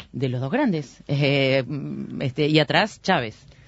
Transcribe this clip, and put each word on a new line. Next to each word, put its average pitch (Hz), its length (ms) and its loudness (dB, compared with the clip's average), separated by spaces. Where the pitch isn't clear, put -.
de 127 160 -2
los 123 120 -2
dos 135 80 -4
grandes, 190 580 -2
eh, 139 560 2
este, 143 260 -2
y 151 100 4
atrás 156 460 2
Chávez. 131 340 0